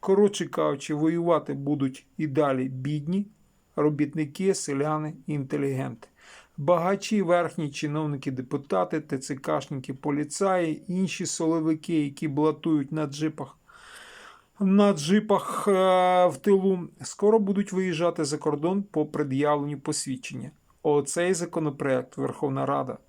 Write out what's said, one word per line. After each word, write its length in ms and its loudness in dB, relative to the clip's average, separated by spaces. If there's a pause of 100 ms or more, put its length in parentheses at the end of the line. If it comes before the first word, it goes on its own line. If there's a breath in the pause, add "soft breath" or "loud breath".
Коротше 460 4
кажучи, 480 -2
воювати 580 2
будуть 540 -2 (100)
і 100 -2
далі 420 2
бідні, 580 -4 (500)
робітники, 800 0
селяни, 600 -4 (120)
інтелігенти. 840 -4 (480 loud breath)
Багачі, 680 2
верхні 480 0
чиновники, 600 -4
депутати, 720 -2
Т 180 -6
Ц 180 -8
Кшники, 580 -4
поліцаї, 920 -2
інші 380 -2
силовики, 760 0
які 240 -6
блатують 640 0
на 140 -2
джипах, 500 -6 (1040 loud breath)
на 320 6
джипах, 760 2
е, 40 4 (540)
в 100 2
тилу, 520 2 (140)
скоро 360 2
будуть 340 0
виїжджати 520 0
за 140 -4
кордон 440 0
по 240 -2
пред'явленню 720 0
посвідчення. 720 -8 (320)
Оцей 520 2
законопроект 840 -2
Верховна 500 -2
Рада 320 -2 (100)